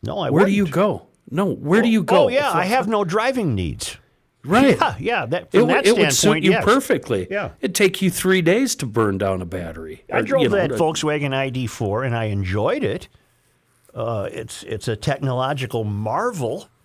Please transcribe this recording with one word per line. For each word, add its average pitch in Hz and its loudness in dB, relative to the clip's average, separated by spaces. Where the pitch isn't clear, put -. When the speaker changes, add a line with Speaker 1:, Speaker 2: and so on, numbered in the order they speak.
Speaker 1:
No, 110 -8
I 147 -4
Speaker 2:
Where 175 4
do 196 2
you 202 2
Speaker 1:
wouldn't. 147 -4
Speaker 2:
go? 180 -2
No, 175 -2
where 160 2
do 233 2
you 226 4
Speaker 1:
Oh, 175 -2
Speaker 2:
go 156 4
Speaker 1:
oh, - 2
yeah, 269 0
Speaker 2:
for 175 0
Speaker 1:
I 180 2
have 226 0
no 214 0
driving 214 0
needs. 87 -4
Speaker 2:
Right. 233 4
Speaker 1:
Yeah, - 0
yeah, 185 -2
that, 139 -4
Speaker 2:
It - -16
Speaker 1:
from 190 6
Speaker 2:
w-, - 2
Speaker 1:
that - 2
Speaker 2:
it 226 6
would 185 4
suit - 0
Speaker 1:
standpoint, 160 2
Speaker 2:
you 185 6
Speaker 1:
yes. 220 2
Speaker 2:
perfectly. 180 0
Speaker 1:
Yeah. 196 -4
Speaker 2:
It'd 196 -4
take 190 2
you 190 4
three 185 2
days 208 2
to 143 -4
burn 107 0
down 95 0
a 90 -8
battery. 80 -12
Speaker 1:
I 214 0
Speaker 2:
Or, - 0
Speaker 1:
drove 262 2
Speaker 2:
you 226 4
know, 196 2
Speaker 1:
that 180 2
Speaker 2:
to 123 -4
Speaker 1:
Volkswagen 151 0
I 135 -2
D 123 -4
four, 107 -4
and 120 -2
I 113 -2
enjoyed 104 -2
it. - -6
Uh, 113 -4
it's, - -12
it's - -8
a 113 -2
technological 131 -4
marvel 127 -4